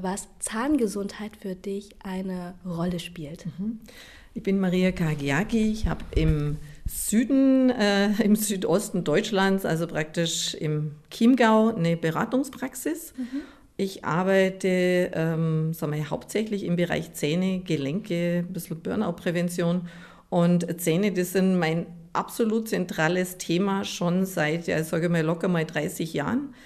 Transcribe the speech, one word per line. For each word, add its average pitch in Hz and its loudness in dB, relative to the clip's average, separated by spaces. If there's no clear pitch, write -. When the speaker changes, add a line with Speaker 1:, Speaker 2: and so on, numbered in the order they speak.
Speaker 1:
was 185 -4
Zahngesundheit 214 -2
für 185 -8
dich 196 -8
eine 185 -6
Rolle 175 -2
spielt. 165 -12
Speaker 2:
Mhm. 220 -4
Ich 220 -8
bin 196 0
Maria 185 2
Kagiaki. 170 0
Ich - 0
hab - -4
im 151 2
Süden, 262 4
äh, 202 4
im 208 6
Südosten 196 0
Deutschlands, 190 2
also 160 0
praktisch 160 -2
im 151 -2
Chiemgau, 226 6
eine 170 2
Beratungspraxis. 247 -4
Speaker 1:
Mhm. 262 -6
Speaker 2:
Ich 190 -6
arbeite, 185 2
ähm, 160 0
sagen 151 -4
wir, 151 -4
hauptsächlich 208 -4
im 175 0
Bereich 160 -2
Zähne, 185 -2
Gelenke, 170 -2
ein 175 -8
bisschen 170 -8
Burnout-Prävention. 175 -2
Und 175 2
Zähne, 185 2
das 180 0
sind 185 4
mein 165 0
absolut 220 0
zentrales 180 0
Thema 196 0
schon 180 0
seit, 170 -2
ja, 165 0
sag 165 -2
ich 175 2
mal, 170 2
locker 170 0
mal 170 2
dreißig 160 -4
Jahren. 202 -2